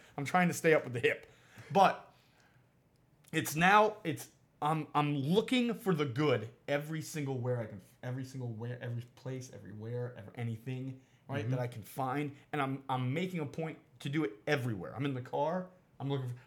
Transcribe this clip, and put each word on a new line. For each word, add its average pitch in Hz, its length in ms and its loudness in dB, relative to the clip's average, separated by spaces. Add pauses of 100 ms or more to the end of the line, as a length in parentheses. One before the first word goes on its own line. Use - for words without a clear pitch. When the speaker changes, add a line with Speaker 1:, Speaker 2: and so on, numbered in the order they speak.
(180)
Speaker 1:
I'm 143 80 -2
trying 180 220 4
to 156 60 2
stay 160 200 6
up 151 100 6
with 127 100 -6
the 120 60 -2
hip. - 320 0 (420)
But 185 300 6 (1300)
it's 147 220 -2
now, 208 480 6
it's, 151 240 -4 (340)
I'm, 151 340 2
I'm 147 220 4
looking 220 580 2
for 185 180 0
the 151 120 2
good 120 440 2 (180)
every 151 340 -2
single 139 360 -4
where 123 220 0
I 113 60 -4
can, 107 160 -12 (220)
every 127 200 -6
single 127 260 -8
where, 120 320 -8
every 120 220 -6 (120)
place, 131 380 -10
everywhere, 110 640 -8
ever, 107 180 -14
anything, 127 600 -6 (300)
right, 139 140 -4
Speaker 2:
Mm-hmm. 127 100 -2
Speaker 1:
that 127 80 0
I 123 80 -2
can 113 160 -12
find. 135 480 -4 (220)
And 151 80 0
I'm, 135 280 -2
I'm 127 240 0
making 180 280 -2
a 147 40 -2
point 160 320 -6 (220)
to 147 100 -6
do 151 140 2
it 151 80 0 (160)
everywhere. 120 480 0
I'm 135 100 -2
in 143 80 -2
the 127 80 -6
car. 160 440 -2 (340)
I'm 139 100 -6
looking 131 200 -2
for, 123 60 -8 (120)